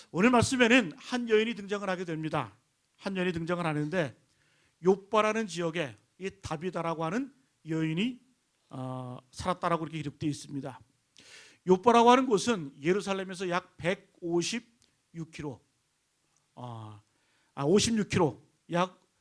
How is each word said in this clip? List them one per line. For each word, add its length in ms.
오늘 160
말씀에는 680
한 320
여인이 260
등장을 340
하게 140
됩니다. 500
한 180
여인이 160
등장을 340
하는데, 560
요빠라는 640
지역에 500
이 120
다비다라고 640
하는 280
여인이, 540
어, 480
살았다라고 540
이렇게 140
기록되어 300
있습니다. 520
요빠라고 460
하는 140
곳은 560
예루살렘에서 640
약 300
백오십육 1500
킬로, 300
어, 460
아, 80
오십육 460
킬로, 360
약 300